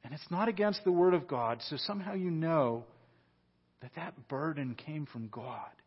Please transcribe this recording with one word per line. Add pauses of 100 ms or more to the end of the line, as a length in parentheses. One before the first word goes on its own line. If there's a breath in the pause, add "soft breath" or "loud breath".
And
it's
not
against
the
Word
of
God,
so
somehow
you
know (960 soft breath)
that
that
burden
came
from
God. (160)